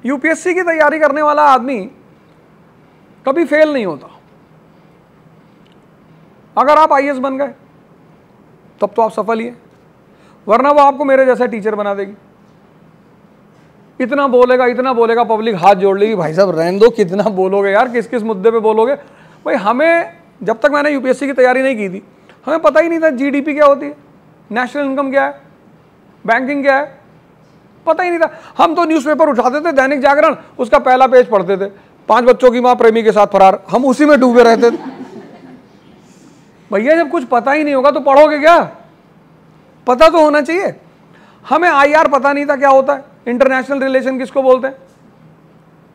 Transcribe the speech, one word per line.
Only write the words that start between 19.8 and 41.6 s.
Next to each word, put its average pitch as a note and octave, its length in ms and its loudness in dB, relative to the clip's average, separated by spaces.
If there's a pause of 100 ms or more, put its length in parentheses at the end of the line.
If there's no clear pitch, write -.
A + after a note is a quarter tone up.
जब A3+ 160 -6
तक D4 120 0
मैंने D4 180 -2
यूपीएससी B3+ 380 -2
की C#4 60 -6
तैयारी B3+ 280 2
नहीं C4 140 -2
की G#3 140 -6
थी, F#3+ 140 -12 (420)
हमें D#4+ 140 -4
पता D#4 200 2
ही E4 100 0
नहीं E4 100 -2
था D#4+ 100 0
जीडीपी C#4 440 -4
क्या D4 120 2
होती C#4 200 2
है, C#4+ 100 -12 (560)
national B3+ 320 -6
income C4+ 280 -4
क्या C#4 140 0
है, C#4+ 160 -10 (840)
Banking C4 380 -2
क्या C4+ 140 2
है, D4 220 -8 (840)
पता E4 180 -2
ही F4+ 60 -2
नहीं E4+ 100 -4
था। D#4+ 100 0 (280)
हम D#4 180 0
तो F4 100 0
newspaper D4+ 440 0
उठाते B3 320 -2
थे, E4 100 -2
दैनिक C4+ 280 0
जागरण, C#4+ 360 2 (240)
उसका B3+ 200 0
पहला B3+ 280 2
page B3 200 4
पढ़ते G3 300 -2
थे, F#3+ 80 -6 (420)
"पांच A#3 160 2
बच्चों B3 280 4
की A#3+ 100 -2
मां B3 140 2
प्रेमी A3+ 280 2
के G#3+ 80 2
साथ G#3 160 2
फरार", G3 420 2
हम A3+ 160 0
उसी C4+ 200 2
में D4 140 4
डूबे A#3+ 240 4
रहते A#3 280 4
थे। E4+ 40 -6 (2000)
भैया A#3+ 220 0
जब E4 160 -2
कुछ E4+ 120 -4
पता A#3+ 280 -2
ही D4+ 120 -2
नहीं D4 120 -2
होगा C4 160 2
तो D4 80 -6
पढ़ोगे D4 400 4
क्या? D4+ 360 2 (1120)
पता B3+ 220 4
तो D#4+ 140 4
होना D4+ 180 2
चाहिए। D#4+ 340 -4 (760)
हमें E4 200 2